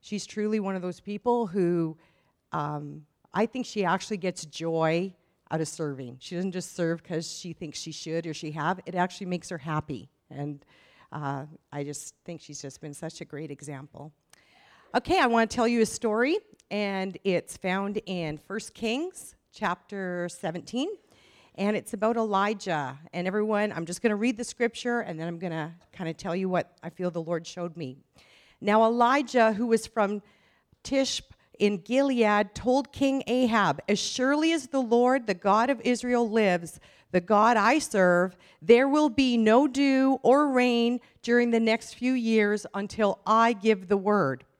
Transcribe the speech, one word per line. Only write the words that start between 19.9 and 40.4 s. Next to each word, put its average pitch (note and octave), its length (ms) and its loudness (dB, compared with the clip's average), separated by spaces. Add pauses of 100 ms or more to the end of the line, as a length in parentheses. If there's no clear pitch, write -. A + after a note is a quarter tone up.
seventeen. F3 600 -6 (680)
And G#3 200 -2
it's - 180 -8
about A3 220 0
Elijah. G3 840 -2 (140)
And F3+ 160 -2
everyone, G#3 420 0
I'm E3 160 -6
just F3 160 -10
gonna G#3+ 140 2
read A3+ 200 0
the G3+ 60 -8
scripture, A#3+ 580 -2
and E3+ 200 -8
then E3 80 -6
I'm E3+ 100 -8
gonna E3 380 -6 (160)
kinda E3 200 -6
tell E3+ 220 -6
you F#3+ 140 -2
what F3+ 340 -2
I E3+ 80 -10
feel F3+ 220 -4
the E3 100 -6
Lord E3 240 -6
showed F3 300 -10
me. C3+ 220 -10 (640)
"Now G#3+ 240 4
Elijah, A#3+ 680 4
who A3+ 160 -2
was A3+ 180 2
from G#3 340 -2 (640)
Tishbe - 480 -2 (300)
in G#3 160 2
Gilead, A3 800 2
told B3 340 0
King C4+ 380 0
Ahab, A3 600 2
'As G3+ 120 0
surely D4 500 0
as D4+ 160 -2
the C4+ 160 -2
Lord, A#3+ 460 2
the G3+ 60 2
God G#3 360 2
of B3 120 -2
Israel, A#3+ 460 0
lives, F#3+ 520 0 (320)
the F#3 80 4
God G#3+ 360 4
I A3+ 220 4
serve, F3+ 580 2 (240)
there A#3+ 280 6
will D4+ 200 4
be A#3+ 280 2
no A3+ 320 6
dew C4+ 560 4
or C#4+ 240 6